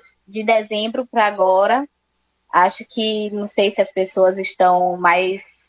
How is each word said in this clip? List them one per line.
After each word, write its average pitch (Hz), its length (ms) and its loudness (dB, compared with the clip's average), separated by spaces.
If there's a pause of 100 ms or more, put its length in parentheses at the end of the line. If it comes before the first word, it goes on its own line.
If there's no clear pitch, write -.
(260)
de 214 180 -10
dezembro 220 600 -2
pra 220 200 0
agora. 202 600 2 (640)
Acho 185 340 0
que, 214 460 -4
não 208 180 -8
sei 208 220 0
se 202 120 -2
as 190 100 -6
pessoas 190 460 0
estão 180 580 0
mais 185 460 0 (260)